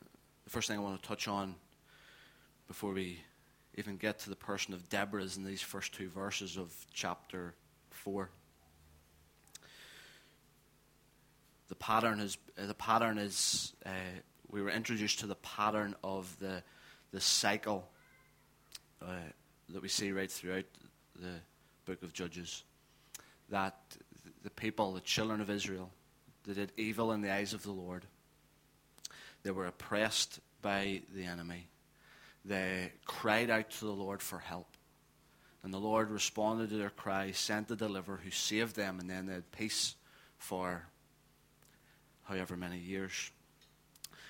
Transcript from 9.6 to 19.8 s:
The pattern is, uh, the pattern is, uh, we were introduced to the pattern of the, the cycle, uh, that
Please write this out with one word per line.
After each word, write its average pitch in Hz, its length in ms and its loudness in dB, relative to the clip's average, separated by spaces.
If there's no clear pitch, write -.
The - 80 -12
pattern 110 460 6
is, 98 160 -2
uh, 98 80 -2
the 104 80 -2
pattern 113 440 6
is, - 560 2
uh, 98 40 -4
we 101 120 -2
were 101 80 2
introduced 110 500 2
to 104 80 -4
the 98 80 -2
pattern 104 680 2
of 95 380 -4
the, 95 240 -4
the 95 80 -4
cycle, 101 680 4
uh, 92 100 -8
that 90 120 -8